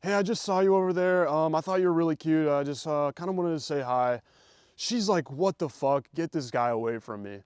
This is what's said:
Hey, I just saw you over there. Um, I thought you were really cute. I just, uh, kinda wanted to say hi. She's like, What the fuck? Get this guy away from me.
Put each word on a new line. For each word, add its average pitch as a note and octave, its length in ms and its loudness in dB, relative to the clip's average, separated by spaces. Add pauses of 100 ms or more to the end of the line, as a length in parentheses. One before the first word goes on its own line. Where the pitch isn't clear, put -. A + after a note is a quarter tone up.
Hey, F#3+ 120 -2
I G3+ 100 2
just G3+ 200 -2
saw F#3+ 160 0
you G3 160 4
over F#3 160 2
there. F3+ 380 2
Um, D#3 260 0
I D#3+ 60 2
thought F#3 180 -2
you F#3 80 2
were F3 60 2
really E3 220 2
cute. D#3+ 340 2
I C#3+ 140 2
just, C#3+ 240 -6
uh, D3 280 0
kinda F3 160 -6
wanted F3+ 200 0
to D#3+ 80 -2
say C#3+ 220 -4
hi. B2 400 0 (540)
She's A3 320 -4
like, F3+ 240 0
What F3 280 -2
the D#3 100 -4
fuck? C#3 440 0
Get E3 180 -4
this C3 200 -6
guy A#2+ 180 0
away A#2 280 -2
from G#2+ 260 -10
me. G2+ 220 -12